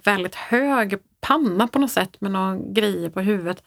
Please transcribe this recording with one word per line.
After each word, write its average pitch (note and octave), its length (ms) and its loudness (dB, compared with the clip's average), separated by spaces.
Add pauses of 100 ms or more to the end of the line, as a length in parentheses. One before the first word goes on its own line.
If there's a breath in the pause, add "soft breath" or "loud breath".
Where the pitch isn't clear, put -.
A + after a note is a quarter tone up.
väldigt F#3 300 0
hög A#3+ 640 0 (220)
panna A#3+ 480 2
på C#4 100 0
något C4+ 120 2
sätt - 300 -2
med G3 100 -4
några F#3+ 260 -2
grejer G3 540 -2
på F#3+ 100 -4
huvudet. F#3+ 460 -2